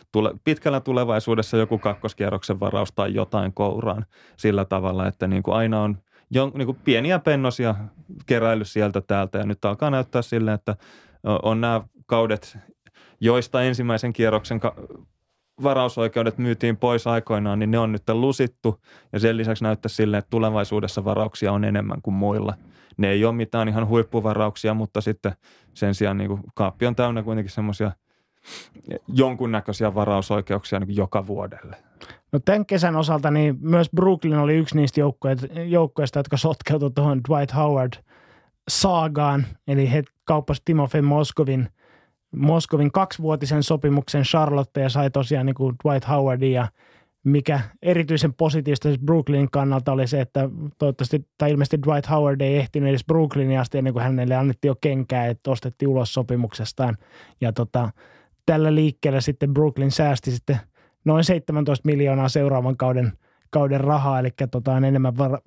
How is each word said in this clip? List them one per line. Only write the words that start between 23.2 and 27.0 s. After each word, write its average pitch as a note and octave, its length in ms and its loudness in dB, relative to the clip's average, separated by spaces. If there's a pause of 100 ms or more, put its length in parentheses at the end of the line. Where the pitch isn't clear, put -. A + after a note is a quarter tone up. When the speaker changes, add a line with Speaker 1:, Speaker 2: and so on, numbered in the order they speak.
Speaker 1:
ole A#2 100 2
mitään A2+ 340 -2
ihan G#2+ 200 -2
huippuvarauksia, G#2+ 880 0
mutta A2 260 -4
sitten G#2 320 -4 (420)
sen G2+ 200 0
sijaan G2 240 0
niinku G2+ 220 -4 (140)
kaappi G#2 320 -2
on A#2+ 100 0
täynnä A#2+ 260 0